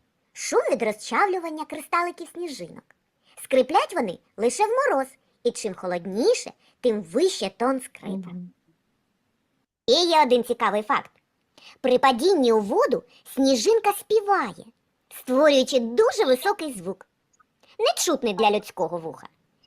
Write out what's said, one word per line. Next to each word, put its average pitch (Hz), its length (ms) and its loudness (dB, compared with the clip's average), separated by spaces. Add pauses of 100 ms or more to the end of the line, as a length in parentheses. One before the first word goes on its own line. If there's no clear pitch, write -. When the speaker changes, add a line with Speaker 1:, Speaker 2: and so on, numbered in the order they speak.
(320)
Speaker 1:
шум - 280 -2 (120)
від 226 100 -2
розчавлювання 311 840 -4
кристаликів 339 720 -6
сніжинок. 320 500 -12 (600)
Скриплять 311 500 0
вони 233 240 -4 (180)
лише 240 300 0
в - 40 -6
мороз, 453 360 0 (380)
і 240 60 2
чим 196 240 -6
холодніше, 190 800 -2 (280)
тим 214 220 0
вище 208 540 -2
тон 254 240 -2
скрипа. - 280 -16 (220)
Speaker 2:
Мгм. 180 200 -14 (1400)
Speaker 1:
І 233 60 2
є 330 300 4
один 240 220 2
цікавий 214 380 -2
факт. - 280 -4 (720)
При 254 180 2
падінні 269 540 4
у 220 80 4
воду 277 420 0 (320)
сніжинка 269 580 2
співає, 403 720 -2 (540)
створюючи 262 640 4
дуже 349 440 2
високий 302 480 0
звук, 190 340 -12 (720)
нечутний 359 560 0
для 208 160 4
людського 175 480 -4
вуха. 160 280 -12 (400)